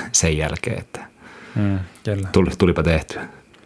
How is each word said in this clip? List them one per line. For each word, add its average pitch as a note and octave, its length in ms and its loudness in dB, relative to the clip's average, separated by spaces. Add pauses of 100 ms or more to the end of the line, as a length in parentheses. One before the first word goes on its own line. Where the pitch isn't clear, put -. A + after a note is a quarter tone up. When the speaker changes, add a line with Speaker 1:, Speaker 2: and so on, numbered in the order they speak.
(120)
Speaker 1:
sen D#2+ 260 2
jälkeen, D#2 420 -4
että - 260 -14 (500)
Speaker 2:
Mm, G2+ 240 0 (240)
kyllä. G2+ 280 -2
Speaker 1:
tuli, F#2+ 260 4
tulipa E2 260 4
tehtyä. - 440 0 (380)